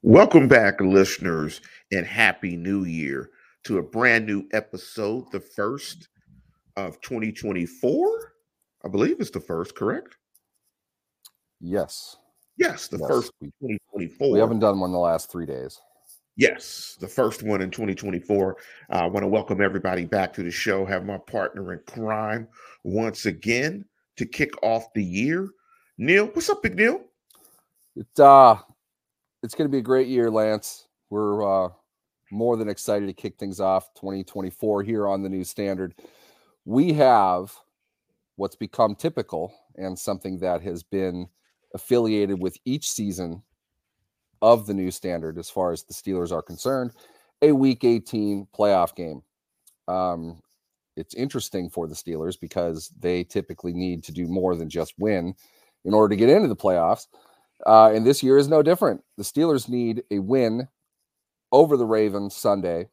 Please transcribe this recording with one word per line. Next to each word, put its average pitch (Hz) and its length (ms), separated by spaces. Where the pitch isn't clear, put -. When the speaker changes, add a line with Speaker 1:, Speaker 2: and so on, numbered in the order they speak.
Speaker 1:
Welcome 135 460
back, 107 320
listeners, 92 800
and 87 140
Happy 98 500
New 95 280
Year 73 440
to 104 120
a 87 60
brand 113 420
new 101 280
episode, 110 800
the 98 100
first - 680
of 92 260
twenty 110 280
twenty-four. 117 1000
I - 60
believe 117 320
it's 220 80
the - 120
first, 82 340
correct? - 420
Speaker 2:
Yes. 87 560
Speaker 1:
Yes, - 320
the - 80
Speaker 2:
Yes, 143 120
Speaker 1:
first 123 240
Speaker 2:
we, 71 180
Speaker 1:
twenty 113 180
twenty-four. 101 420
Speaker 2:
we 101 60
haven't 113 220
done 101 200
one 90 100
the 90 80
last 85 320
three 87 140
days. 67 340
Speaker 1:
Yes, - 640
the 92 100
first 110 340
one 104 180
in 92 100
twenty 101 240
twenty-four. 95 600
Uh, - 60
I 87 100
wanna 98 220
welcome 101 320
everybody 92 460
back 92 260
to 98 100
the 87 80
show. 95 360
Have 92 180
my 98 140
partner 95 560
in - 120
crime 110 640
once 110 420
again 123 580
to 120 80
kick - 280
off 113 320
the 107 100
year. 143 460
Neil, 185 300
what's 330 200
up, 415 140
Big 185 140
Neil? 233 260
Speaker 2:
It, - 220
uh, 139 380
it's 117 120
gonna 151 160
be 135 80
a 123 40
great 131 240
year, 120 240
Lance. 107 560
We're, 104 580
uh, 90 40
more 113 280
than 110 100
excited 101 380
to 95 80
kick - 240
things 98 200
off 95 360
twenty 98 280
twenty-four 101 600
here 104 260
on 98 140
the 95 80
New 95 140
Standard. 95 500
We 139 260
have 107 600
what's 98 180
become 107 400
typical 107 600
and 92 220
something 95 420
that 87 200
has 87 220
been 92 440
affiliated 104 640
with 90 280
each 139 240
season 92 520
of 110 240
the 104 80
New 92 160
Standard 85 480
as 85 100
far 92 240
as 82 120
the - 100
Steelers 90 380
are 80 100
concerned, 123 500
a 151 120
Week 135 300
eighteen 104 720
playoff 98 400
game. 80 280
Um, 87 540
it's - 180
interesting 110 560
for 82 180
the 76 60
Steelers 82 440
because 85 600
they 90 260
typically 90 480
need 90 320
to - 80
do 87 160
more 90 260
than 82 140
just 80 300
win 95 360
in 98 80
order 107 200
to 95 40
get 117 100
into 180 200
the 107 60
playoffs. 90 520
Uh, 110 280
and 113 120
this 135 160
year 135 160
is 139 100
no 156 140
different. 160 400
The 101 40
Steelers 147 460
need 120 420
a 104 80
win 117 480
over 147 240
the 120 80
Ravens 104 500
Sunday. 92 580